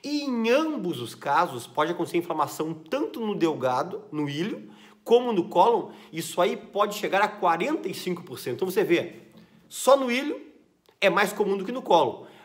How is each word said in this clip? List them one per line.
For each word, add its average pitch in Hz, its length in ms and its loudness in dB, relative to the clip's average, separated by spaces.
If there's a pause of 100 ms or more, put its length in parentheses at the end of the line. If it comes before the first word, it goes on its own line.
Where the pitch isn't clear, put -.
E 294 220 -4
em 233 260 -2
ambos 240 520 0
os 113 120 -10
casos 143 540 0
pode 156 240 0
acontecer 170 280 -2
inflamação 156 540 -4
tanto - 460 -6
no 214 160 -4
delgado, 156 800 -2
no 151 160 -4
íleo, 160 420 -6 (320)
como 240 300 4
no 180 160 0
cólon. 202 420 4 (220)
Isso 160 280 -6
aí 220 160 2
pode 202 380 -2
chegar 185 260 0
a 208 60 4
quarenta 190 640 0
e 180 60 -8
cinco 180 280 -6
por - 160 -14
cento. 127 160 -6
Então 185 160 -4
você 190 140 2
vê, 170 380 0 (460)
só - 280 6
no 269 120 0
íleo 269 320 -2 (600)
é 190 100 6
mais 185 220 2
comum 196 260 0
do 190 60 -6
que 226 80 -6
no 254 100 -6
cólon, 147 440 2 (180)